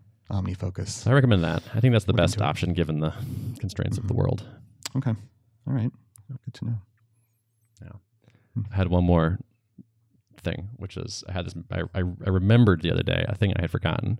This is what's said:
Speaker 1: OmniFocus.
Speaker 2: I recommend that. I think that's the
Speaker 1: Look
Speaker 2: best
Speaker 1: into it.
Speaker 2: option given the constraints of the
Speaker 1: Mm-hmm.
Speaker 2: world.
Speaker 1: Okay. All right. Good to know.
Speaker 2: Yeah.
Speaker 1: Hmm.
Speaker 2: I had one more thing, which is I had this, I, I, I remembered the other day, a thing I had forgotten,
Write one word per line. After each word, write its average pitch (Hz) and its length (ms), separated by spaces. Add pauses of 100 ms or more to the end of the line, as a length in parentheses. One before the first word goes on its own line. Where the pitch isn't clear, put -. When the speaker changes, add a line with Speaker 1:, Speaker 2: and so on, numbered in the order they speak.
(300)
Speaker 1:
OmniFocus. 95 800
Speaker 2:
I 113 60
recommend 120 320
that. 82 180 (100)
I - 60
think 123 140
that's 113 100
the - 80
Speaker 1:
Look - 60
Speaker 2:
best 85 180
Speaker 1:
into - 100
it. 71 40
Speaker 2:
option 85 240
given 78 260
the 78 140 (460)
constraints - 380
of - 120
the - 40
Speaker 1:
Mm-hmm. - 80
Speaker 2:
world. 92 220 (540)
Speaker 1:
Okay. 127 140
All - 640
right. 123 160 (540)
Good 120 120
to - 100
know. 117 120 (1040)
Speaker 2:
Yeah. 92 100 (640)
Speaker 1:
Hmm. 113 60 (120)
Speaker 2:
I - 20
had 92 140
one 87 160
more 87 340 (1000)
thing, 85 340
which 95 220
is - 320
I - 20
had 90 140
this, 90 80 (180)
I, 87 120 (120)
I, 95 40 (260)
I 98 40
remembered 95 520
the 82 100
other 85 120
day, 87 260
a 90 60
thing 98 220
I 92 40
had 82 100
forgotten, 85 480